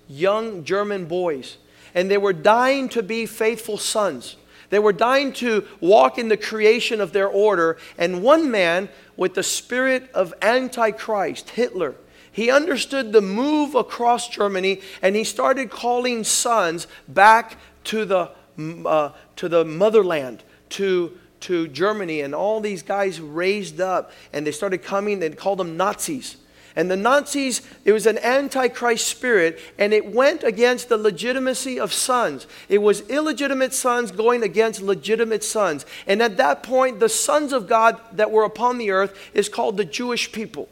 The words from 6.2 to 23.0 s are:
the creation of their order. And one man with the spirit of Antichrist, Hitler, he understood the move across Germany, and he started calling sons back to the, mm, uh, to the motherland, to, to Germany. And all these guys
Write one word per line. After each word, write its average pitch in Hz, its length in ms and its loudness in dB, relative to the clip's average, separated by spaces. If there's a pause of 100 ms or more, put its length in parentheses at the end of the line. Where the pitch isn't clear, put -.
the - 80 2
creation 220 640 2
of 185 140 -4
their 196 140 2
order. 196 500 2 (180)
And 180 260 -2
one 294 280 4
man 190 400 0 (260)
with 185 160 -2
the 190 100 -4
spirit 254 680 -2
of 180 300 -2
Antichrist, 220 1040 -2
Hitler, 185 460 -4 (380)
he 226 180 0
understood 269 600 0
the 214 100 6
move 277 520 0
across 240 540 0
Germany, 190 540 -2 (180)
and 190 160 2
he 220 80 0
started 262 460 0
calling 240 520 -2
sons 190 640 0 (220)
back 220 480 6 (280)
to 214 200 -2
the, 185 260 0 (280)
mm, 165 260 -10
uh, 156 300 0 (220)
to 185 120 -6
the 165 160 4
motherland, 160 800 2 (240)
to, 185 500 -2 (220)
to 170 280 -2
Germany. 170 520 -2
And 139 140 -6
all 202 260 -2
these 202 220 -6
guys 196 400 -4